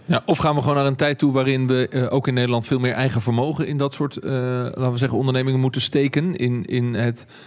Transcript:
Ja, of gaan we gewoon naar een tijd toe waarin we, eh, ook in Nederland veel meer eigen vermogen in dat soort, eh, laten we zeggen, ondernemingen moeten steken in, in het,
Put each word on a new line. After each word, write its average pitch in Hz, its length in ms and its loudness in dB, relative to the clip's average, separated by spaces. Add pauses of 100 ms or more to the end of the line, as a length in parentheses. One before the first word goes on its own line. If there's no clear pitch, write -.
Ja, - 200 0
of 175 120 2
gaan 151 180 2
we 139 60 0
gewoon 143 140 2
naar 139 100 2
een 135 100 0
tijd 147 220 0
toe 143 140 2
waarin 131 360 2
we, 127 200 2
eh, 127 260 -2
ook 135 140 0
in 131 60 2
Nederland 123 340 0
veel 131 120 0
meer 123 140 0
eigen 117 280 0
vermogen 135 460 0
in 147 100 -2
dat 139 160 -2
soort, 143 240 -4
eh, - 140 -6
laten 123 600 -2
we 120 60 -2
zeggen, 123 200 0
ondernemingen 131 420 0
moeten 131 220 0
steken 147 540 0
in, 123 300 -2
in 120 280 -2
het, 117 320 -2 (220)